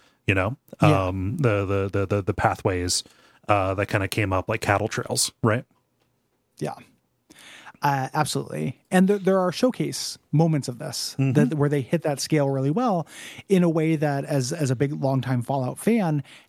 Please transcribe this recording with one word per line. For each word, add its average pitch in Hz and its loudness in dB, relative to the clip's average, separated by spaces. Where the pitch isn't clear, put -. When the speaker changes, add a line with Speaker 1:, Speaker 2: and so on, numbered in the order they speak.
Speaker 1:
You 101 4
know, 98 0
Speaker 2:
Yeah. 95 4
Speaker 1:
um, 95 -2
the, 107 2
the, 98 0
the, 98 0
the, 101 0
the 95 -2
pathways, 92 0
uh, 98 2
that 98 -2
kinda 98 -2
came 104 -2
up 92 0
like 110 -4
cattle 101 2
trails, - -4
right? 117 2
Speaker 2:
Yeah. 147 -6
Uh, 135 0
absolutely. 151 -4
And 185 6
there, 202 2
there 190 2
are 180 0
showcase - -4
moments 156 2
of 123 -8
this - -10
Speaker 1:
Mm-hmm. 135 2
Speaker 2:
that, 208 4
where 143 2
they 143 0
hit 156 -2
that 143 -2
scale 147 0
really 139 0
well 185 0
in 185 4
a 170 4
way 160 2
that 143 -2
as, 139 -2
as 156 -2
a 131 0
big 143 0
longtime 131 0
Fallout 135 -4
fan 175 0